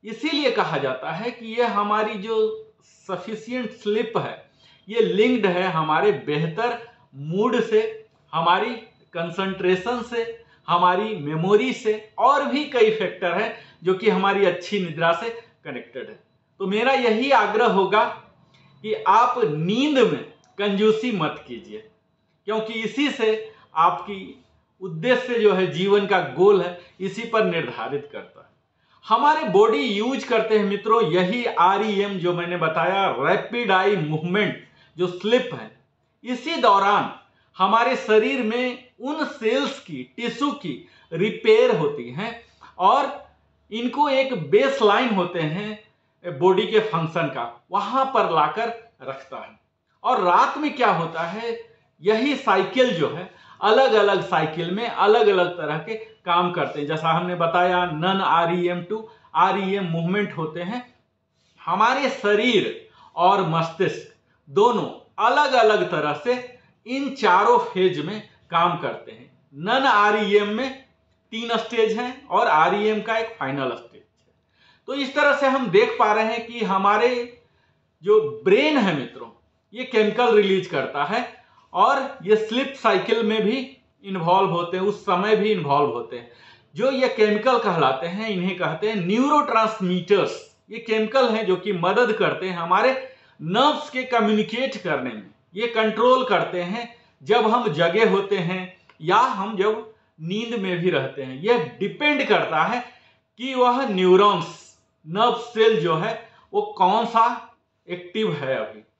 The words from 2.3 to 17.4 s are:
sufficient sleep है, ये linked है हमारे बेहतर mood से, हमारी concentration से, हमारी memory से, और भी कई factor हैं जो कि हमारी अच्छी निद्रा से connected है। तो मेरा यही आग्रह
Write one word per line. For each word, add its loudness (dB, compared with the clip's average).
sufficient -8
sleep -4
है, -8
ये -2
linked 2
है 0
हमारे 2
बेहतर -2
mood 0
से, 0
हमारी 2
concentration -2
से, -6
हमारी 2
memory 2
से, -2
और 2
भी -2
कई 4
factor -4
हैं -2
जो 0
कि 2
हमारी 2
अच्छी -2
निद्रा 0
से -6
connected -12
है। -20
तो -4
मेरा 0
यही 0
आग्रह 2